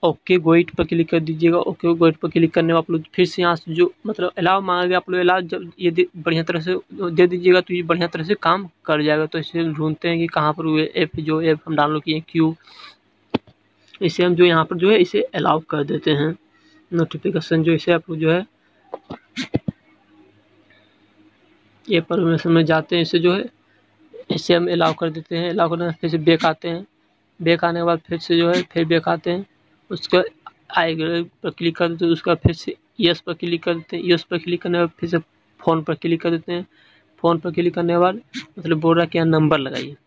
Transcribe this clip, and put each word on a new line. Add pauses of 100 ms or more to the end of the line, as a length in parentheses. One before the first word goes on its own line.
ओके
गोइट
पर
क्लिक
कर
दीजिएगा।
ओके
गोइट
पर
क्लिक
करने
में
आप
लोग (120)
फिर
से
यहाँ
से
जो (140)
मतलब
अलाउ
मांगेगा
आप
लोग
अलाउ
जब (100)
ये
दे, (120)
बढ़िया
तरह
से (160)
दे
दीजिएगा
तो
ये
बढ़िया
तरह
से
काम (180)
कर
जाएगा।
तो
इसे
ढूंढते
हैं
कि
कहाँ
पर
वो
ऐप,
जो
ऐप
हम
डाउनलोड
किए
हैं
क्यू, (1500)
इसे
हम
जो
यहाँ
पर
जो
है
इसे (140)
अलाउ (100)
कर
देते
हैं। (560)
नोटिफिकेशन
जो
इसे
आप
लोग
जो
है (3500)
ये
परमिशन
में
जाते
हैं,
इसे
जो
है (840)
इसे
हम
अलाउ
कर
देते
हैं।
अलाउ
करने
के
बाद
फिर
से
बैक
आते
हैं, (540)
बैक
आने
के
बाद
फिर
से
जो
है
फिर
बैक
आते
हैं, (460)
उसका (560)
आएगा (380)
पर
क्लिक
कर
देते
हैं,
उसका
फिर
से (240)
यस
पर
क्लिक
कर
देते
हैं।
यस
पर
क्लिक
करने
के
बाद
फिर
से (420)
phone
पर
क्लिक
कर
देते
हैं। (580)
phone
पर
क्लिक
करने
के
बाद (380)
मतलब
बोल
रहा
है
कि
यहाँ
number
लगाइए। (120)